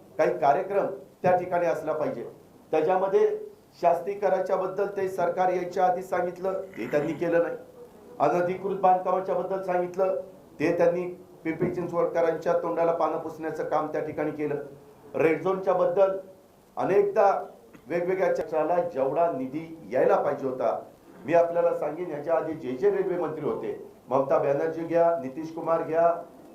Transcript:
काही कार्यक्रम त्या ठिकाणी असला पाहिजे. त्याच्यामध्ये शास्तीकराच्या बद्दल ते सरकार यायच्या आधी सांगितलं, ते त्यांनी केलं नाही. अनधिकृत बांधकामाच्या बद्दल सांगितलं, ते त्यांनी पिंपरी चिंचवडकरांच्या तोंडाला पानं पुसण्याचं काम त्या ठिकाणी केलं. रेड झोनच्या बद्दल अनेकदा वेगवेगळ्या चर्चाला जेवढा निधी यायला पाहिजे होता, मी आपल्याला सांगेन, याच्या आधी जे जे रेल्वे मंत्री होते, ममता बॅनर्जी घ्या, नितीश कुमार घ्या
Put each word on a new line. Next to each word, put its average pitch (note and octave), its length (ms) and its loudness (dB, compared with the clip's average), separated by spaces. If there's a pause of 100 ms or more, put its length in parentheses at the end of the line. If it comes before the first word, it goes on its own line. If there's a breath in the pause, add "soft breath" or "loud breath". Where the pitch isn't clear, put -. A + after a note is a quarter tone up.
(180)
काही E3 200 2
कार्यक्रम F3+ 480 2 (360)
त्या F3+ 160 4
ठिकाणी F3 280 0
असला D3+ 280 -2
पाहिजे. C3 380 -4 (400)
त्याच्यामध्ये F#3+ 680 2 (420)
शास्तीकराच्या F#3 720 2
बद्दल F#3+ 320 -2 (100)
ते F#3+ 120 -2
सरकार F3+ 400 0
यायच्या F3+ 360 0
आधी F#3 180 2
सांगितलं, F3+ 500 -2
ते B2 380 -8
त्यांनी D3+ 220 0
केलं E3+ 300 2
नाही. - 120 -4 (640)
अनधिकृत F3+ 600 0
बांधकामाच्या F#3 560 2
बद्दल F#3 260 -4
सांगितलं, F#3 600 0 (380)
ते E3 180 2
त्यांनी F3 480 0 (180)
पिंपरी E3 320 -2
चिंचवडकरांच्या E3 800 0
तोंडाला E3+ 380 0
पानं D#3 260 0
पुसण्याचं D#3 460 -6
काम D3+ 240 -2
त्या D3+ 140 -4
ठिकाणी D3+ 300 -4
केलं. D3 240 -4 (600)
रेड D#3 280 2
झोनच्या F#3+ 300 0
बद्दल F#3 440 4 (600)
अनेकदा G3 680 2 (420)
वेगवेगळ्या F3 480 0
चर्चाला E3 460 0
जेवढा D3 500 0
निधी C3 600 -8
यायला F3 240 4
पाहिजे C3+ 320 0
होता, A#2+ 360 -2 (420)
मी D3 80 -2
आपल्याला E3+ 420 4
सांगेन, D#3+ 360 -4
याच्या D3 240 -2
आधी D#3+ 180 -2
जे B2+ 180 -8
जे F3+ 180 2
रेल्वे F#3 280 0
मंत्री D3 280 -4
होते, A2 460 -6 (180)
ममता C#3 280 2
बॅनर्जी D#3+ 480 -2
घ्या, E3+ 360 2
नितीश D#3+ 320 -10
कुमार D#3+ 300 -2
घ्या E3 400 2 (320)